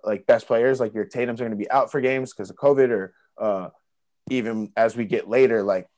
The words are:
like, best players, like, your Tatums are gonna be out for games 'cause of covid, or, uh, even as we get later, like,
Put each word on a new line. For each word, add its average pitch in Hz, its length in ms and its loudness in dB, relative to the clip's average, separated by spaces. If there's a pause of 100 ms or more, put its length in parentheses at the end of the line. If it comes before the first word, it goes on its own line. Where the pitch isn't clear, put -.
like, 104 240 -4
best 113 200 2
players, 123 320 2
like, 110 140 -2
your 107 120 -4
Tatums 120 340 -6
are 123 60 -6
gonna 110 100 -6
be 101 160 -6
out 131 200 2
for 139 100 -4
games 131 320 -2
'cause 95 160 -10
of - 80 -20
covid, 135 320 4
or, 95 240 -4 (240)
uh, 98 320 -4 (600)
even 113 460 -4
as 113 220 0
we 113 80 -2
get 98 240 -4
later, 117 340 4
like, 95 240 -2 (100)